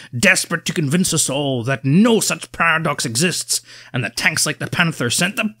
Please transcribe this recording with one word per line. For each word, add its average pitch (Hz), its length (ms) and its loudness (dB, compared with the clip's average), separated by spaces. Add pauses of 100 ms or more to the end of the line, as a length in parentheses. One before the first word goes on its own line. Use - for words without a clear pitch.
(180)
desperate 175 480 0
to - 80 -4
convince 170 400 0
us 156 160 0
all 139 340 -2
that 135 220 -4
no 202 340 6
such - 320 -4
paradox 160 540 0
exists, 139 560 -2 (320)
and 123 100 -2
that - 140 -8
tanks 170 280 0
like 151 140 -4
the - 80 -8
Panther 156 420 0
set 180 280 -2
the 220 240 -4